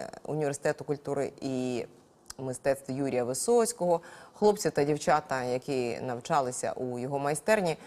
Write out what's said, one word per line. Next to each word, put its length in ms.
університету 600
культури 560
і 460
мистецтв 540
Юрія 320
Висоцького. 760
Хлопці 360
та 140
дівчата, 580
які 580
навчалися 720
у 260
його 200
майстерні, 680